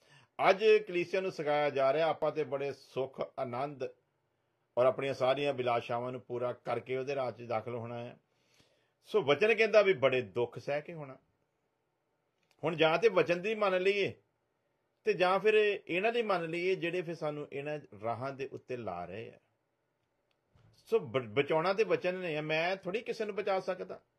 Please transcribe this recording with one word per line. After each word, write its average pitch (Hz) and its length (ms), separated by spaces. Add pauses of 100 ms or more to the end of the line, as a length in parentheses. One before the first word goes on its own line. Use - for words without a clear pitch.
(500)
ਅੱਜ 190 160 (220)
ਕਲੀਸਿਆ 175 340
ਨੂੰ 185 100
ਸਿਖਾਇਆ 147 380
ਜਾ 135 240
ਰਿਹਾ 160 140
ਆਪਾਂ 156 240
ਤੇ 147 120
ਬੜੇ 139 300
ਸੁੱਖ, - 680
ਆਨੰਦ 131 440 (920)
ਔਰ 123 80
ਆਪਣੀਆਂ 135 280
ਸਾਰੀਆਂ 135 400
ਅਭਿਲਾਸ਼ਾਵਾਂ 120 580
ਨੂੰ 127 100
ਪੂਰਾ 123 320
ਕਰਕੇ 120 440
ਉਹਦੇ 131 180
ਰਾਜ 123 220
'ਚ 117 40
ਦਾਖਲ 117 340
ਹੋਣਾ 120 240
ਹੈ। 120 200 (880)
ਸੋ 214 160
ਵਚਨ 214 340
ਕਹਿੰਦਾ 214 260
ਵੀ 196 120
ਬੜੇ 131 280
ਦੁੱਖ 117 380
ਸਹਿ 143 220
ਕੇ 170 120
ਹੋਣਾ। 143 240 (1500)
ਹੁਣ 165 120
ਜਾਂ 156 220
ਤੇ 220 120
ਵਚਨ 175 320
ਦੀ 220 140
ਮੰਨ 190 260
ਲਈਏ 190 320 (920)
ਤੇ 214 100
ਜਾਂ 180 260
ਫਿਰ 214 140 (340)
ਇਹਨਾਂ 190 260
ਦੀ 240 80
ਮੰਨ 180 280
ਲਈਏ 175 260
ਜਿਹੜੇ 170 260
ਫਿਰ 165 140
ਸਾਨੂੰ 147 380
ਇਹਨਾਂ 147 260 (240)
ਰਾਹਾਂ 113 300
ਦੇ 131 120
ਉੱਤੇ - 320
ਲਾ 90 280
ਰਹੇ 107 240
ਆ। - 100 (1400)
ਸੋ - 240
ਬ-, 127 280
ਬਚਾਉਣਾ 160 460
ਤੇ 208 100
ਵਚਨ 180 320
ਨੇ 180 220
ਆ। 151 40
ਮੈਂ 160 340
ਥੋੜ੍ਹੀ 190 260
ਕਿਸੇ 226 240
ਨੂੰ 208 100
ਬਚਾ 196 240
ਸਕਦਾ, 185 420 (180)